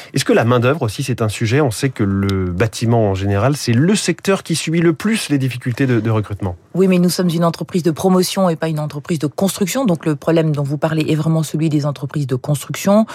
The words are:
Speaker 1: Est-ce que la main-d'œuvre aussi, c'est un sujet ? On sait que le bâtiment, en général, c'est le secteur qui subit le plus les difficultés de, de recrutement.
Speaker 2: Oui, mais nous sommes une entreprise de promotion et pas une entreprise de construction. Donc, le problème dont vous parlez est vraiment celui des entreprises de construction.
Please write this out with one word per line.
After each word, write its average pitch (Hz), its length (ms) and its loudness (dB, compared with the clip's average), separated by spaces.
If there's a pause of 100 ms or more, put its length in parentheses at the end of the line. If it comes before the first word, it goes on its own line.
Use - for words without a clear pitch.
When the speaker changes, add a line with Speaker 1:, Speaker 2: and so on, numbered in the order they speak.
(120)
Speaker 1:
Est-ce 139 120 -2
que 240 100 2
la 147 100 4
main-d'œuvre 123 380 2
aussi, 117 200 -4
c'est 120 200 -4
un 107 80 0
sujet ? 120 320 0
On 135 80 2
sait 139 180 -2
que 117 160 -2
le 98 400 0
bâtiment, 110 640 0
en 95 40 0
général, 101 420 0
c'est - 160 -2
le 165 240 4
secteur - 460 -2
qui 170 120 -4
subit 165 280 0
le 165 100 4
plus 208 380 -2
les 143 80 2
difficultés 127 480 -2
de, 123 120 2
de 107 120 0
recrutement. 101 460 -2 (180)
Speaker 2:
Oui, 185 120 4
mais 185 120 4
nous 180 100 4
sommes 180 220 0
une 170 140 0
entreprise 165 380 -2
de 170 80 2
promotion 185 600 2
et 160 40 -2
pas 160 140 -4
une 156 100 -2
entreprise 147 400 -6
de 151 80 -2
construction. 196 600 -2
Donc, 170 180 0
le 156 100 0
problème 160 400 0
dont 143 80 -2
vous 143 140 -4
parlez 156 320 -2
est 160 80 2
vraiment 160 260 0
celui 156 280 -2
des 147 160 0
entreprises 143 400 -4
de 127 100 -2
construction. 190 800 0